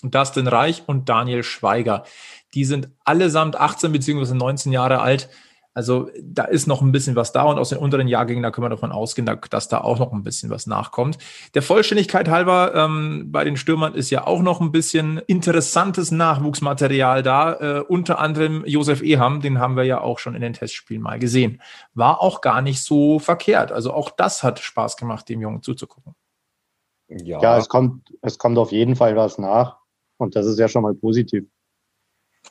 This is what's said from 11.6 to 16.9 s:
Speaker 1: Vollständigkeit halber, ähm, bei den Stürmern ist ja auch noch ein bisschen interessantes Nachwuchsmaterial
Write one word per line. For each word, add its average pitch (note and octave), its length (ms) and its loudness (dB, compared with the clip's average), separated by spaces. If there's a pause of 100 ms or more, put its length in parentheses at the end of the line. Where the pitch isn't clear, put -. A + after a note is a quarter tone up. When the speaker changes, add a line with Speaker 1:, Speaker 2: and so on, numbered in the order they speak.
Speaker 1:
Vollständigkeit G3+ 640 2
halber, F3+ 460 4
ähm, D3+ 580 -2
bei D3 100 0
den D3 140 -2
Stürmern D#3+ 380 0
ist C3+ 160 -4
ja C3 160 0
auch F3 160 2
noch F3+ 180 0
ein D#3+ 100 0
bisschen D#3 460 0
interessantes F3 960 0
Nachwuchsmaterial C#3 1120 0